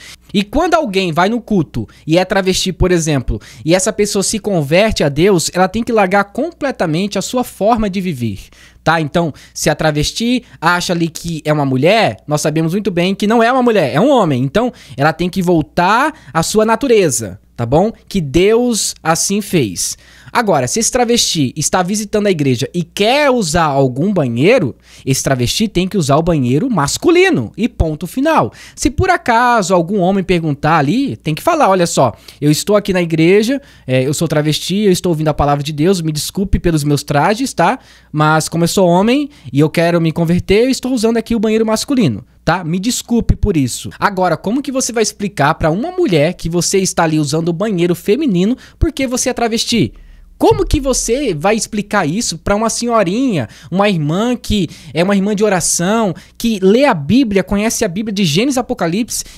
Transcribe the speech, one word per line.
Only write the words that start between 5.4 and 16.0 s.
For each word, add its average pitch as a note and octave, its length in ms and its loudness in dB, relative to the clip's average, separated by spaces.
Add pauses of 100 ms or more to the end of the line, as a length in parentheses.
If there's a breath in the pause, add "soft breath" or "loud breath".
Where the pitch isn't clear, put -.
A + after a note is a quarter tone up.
ela F#3 140 2
tem G#3+ 160 -4
que A#3+ 80 -4
largar G3+ 360 2
completamente G#3 920 -4
a F#3 40 -2
sua B3 200 -4
forma A3 480 0
de F#3+ 100 -4
viver, A#2+ 380 -4 (460 loud breath)
tá? E3 160 2
Então, D#3+ 340 -2 (180 loud breath)
se - 160 -4
a D#3 60 2
travesti D#3+ 680 -2 (160 loud breath)
acha F3 320 0
ali E3+ 160 0
que D#3+ 360 -10
é D3+ 80 0
uma D3+ 140 0
mulher, C#3 580 2
nós D3 160 -2
sabemos D#3+ 320 -2
muito G3+ 200 -4
bem F3 240 -2
que G#3+ 100 -2
não A3+ 160 2
é A3+ 80 4
uma B3+ 140 2
mulher, G3 280 2
é C#3 80 2
um C4 100 4
homem. D#3+ 340 2
Então, A3 280 0 (240 loud breath)
ela D3 160 2
tem F3 160 -4
que F#3+ 140 -4
voltar F#3 720 2 (180 loud breath)